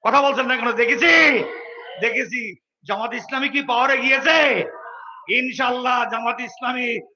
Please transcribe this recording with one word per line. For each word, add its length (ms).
কথা 180
বলছেন 240
না 100
কেন? 160
দেখেছি, 720
দেখেছি। 560
জামাত 280
ইসলামী 340
কি 140
পাওয়ারে 360
গিয়েছে? 640
ইনশাআল্লাহ 840
জামাত 300
ইসলামী 580